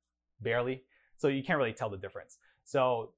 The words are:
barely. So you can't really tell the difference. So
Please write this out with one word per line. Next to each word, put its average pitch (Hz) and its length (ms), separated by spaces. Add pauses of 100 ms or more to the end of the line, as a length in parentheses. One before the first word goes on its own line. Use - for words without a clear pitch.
(400)
barely. 123 440 (340)
So 151 100
you 139 140
can't 160 160
really 120 160
tell 110 160
the 98 80
difference. 95 400 (280)
So 123 520